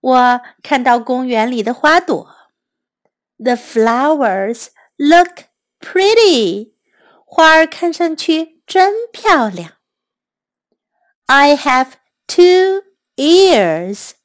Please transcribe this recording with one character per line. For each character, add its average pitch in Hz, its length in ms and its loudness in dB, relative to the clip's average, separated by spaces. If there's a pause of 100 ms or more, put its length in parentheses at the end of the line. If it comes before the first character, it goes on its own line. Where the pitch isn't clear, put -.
我 247 400 0 (220)
看 269 200 -4
到 247 160 2
公 254 280 -6
园 233 240 -2
里 233 120 -6
的 220 100 -4
花 311 280 0
朵。 311 340 -8 (1040)
The 240 180 -4
flowers 233 1120 -2 (280)
look 339 480 0 (360)
pretty. 339 920 0 (520)
花 320 300 2
儿 320 120 4
看 339 260 -6
上 320 240 -4
去 320 500 -6
真 381 260 0 (200)
漂 285 360 0
亮。 170 260 -14 (1500)
I 285 300 4
have 262 360 -2 (340)
two 370 560 2 (340)
ears. 226 960 0 (120)